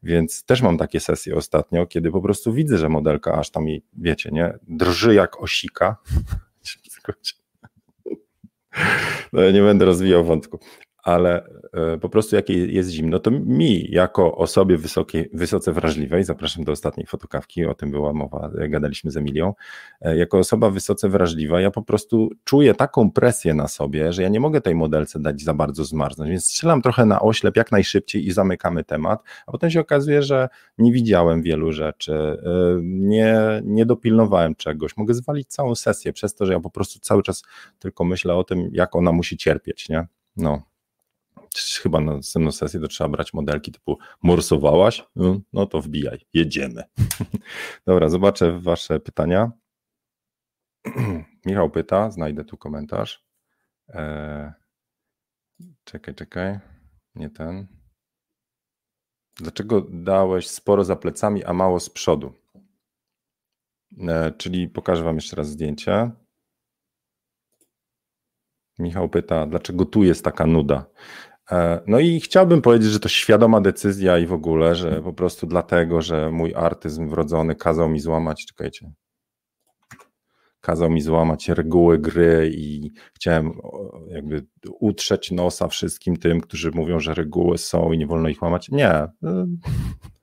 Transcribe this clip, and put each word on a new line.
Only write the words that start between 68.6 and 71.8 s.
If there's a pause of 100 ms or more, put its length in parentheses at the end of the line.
Michał
pyta,
dlaczego
tu
jest
taka
nuda? (640)
E,